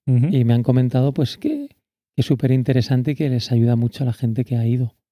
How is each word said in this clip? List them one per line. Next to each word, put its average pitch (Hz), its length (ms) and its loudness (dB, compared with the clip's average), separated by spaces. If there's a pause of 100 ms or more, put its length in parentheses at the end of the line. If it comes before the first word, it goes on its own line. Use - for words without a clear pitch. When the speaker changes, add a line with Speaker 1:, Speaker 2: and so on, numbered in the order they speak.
Speaker 1:
Ujú. 131 240 2
Speaker 2:
y 131 120 2
me 117 120 4
han 120 80 2
comentado, 127 500 2
pues, 139 240 -2
que, 294 320 -6
que - 520 -8
es - 40 -4
superinteresante 127 840 0
y 143 40 -6
que 147 140 -2
les 123 220 -2
ayuda 120 240 2
mucho 117 280 -2
a 127 40 -2
la 117 60 -2
gente 117 300 -4
que 120 140 -4
ha 113 80 0
ido. 120 300 -2 (160)